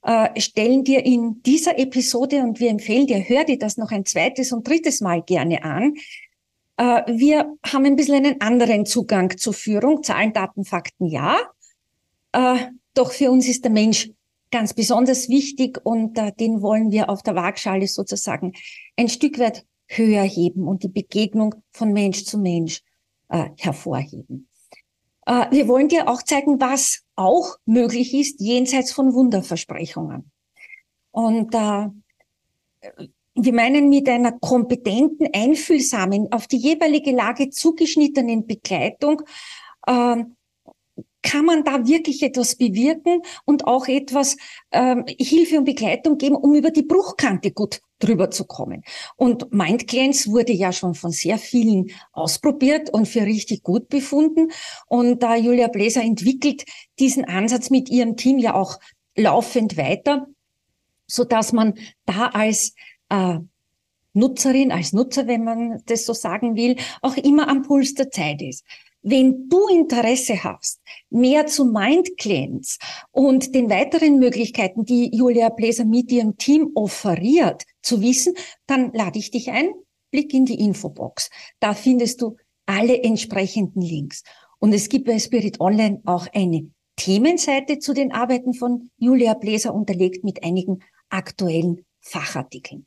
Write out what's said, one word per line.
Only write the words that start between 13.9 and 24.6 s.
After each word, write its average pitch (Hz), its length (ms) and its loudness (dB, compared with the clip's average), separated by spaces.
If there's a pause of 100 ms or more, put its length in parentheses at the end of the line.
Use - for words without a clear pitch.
ganz 226 220 -2
besonders 247 540 0
wichtig 262 560 0
und, 226 340 -2
äh, 214 140 -2
den 226 300 -2
wollen 214 300 0
wir 214 180 0
auf 196 140 -6
der 196 120 -2
Waagschale 190 520 -2
sozusagen 190 680 -6 (440)
ein 240 120 2
Stück 269 300 -2
weit 220 260 -2 (220)
höher 214 360 2
heben 175 440 0
und 185 160 -4
die 196 60 -4
Begegnung 214 680 -2 (160)
von 220 200 -2
Mensch 202 340 0
zu - 120 -6
Mensch, 170 440 -2 (480)
äh, 165 160 -2 (120)
hervorheben. 139 920 -8 (760)